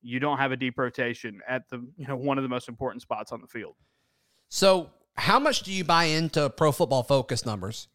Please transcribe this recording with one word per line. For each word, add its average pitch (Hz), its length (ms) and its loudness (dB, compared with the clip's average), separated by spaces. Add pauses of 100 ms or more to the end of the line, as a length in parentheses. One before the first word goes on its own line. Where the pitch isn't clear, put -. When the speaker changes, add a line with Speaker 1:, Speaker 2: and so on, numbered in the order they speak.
Speaker 1:
you 120 180 -4
don't 143 180 0
have 135 140 2
a 131 40 -2
deep 127 220 -4
rotation 120 680 -4
at 127 200 -4
the, 127 100 -10 (180)
you 147 100 -12
know, 135 100 -6
one 135 220 0
of 135 40 -2
the 131 60 -4
most 123 200 -4
important 120 340 -8
spots 110 300 -8
on 113 80 -10
the - 60 -20
field. 104 280 -12 (720)
Speaker 2:
So 190 420 4 (260)
how 208 220 4
much 285 240 2
do 185 100 -10
you 190 120 -2
buy 170 200 4
into 156 460 2
Pro 156 220 2
Football 127 320 0
Focus 127 420 0
numbers? 107 480 -8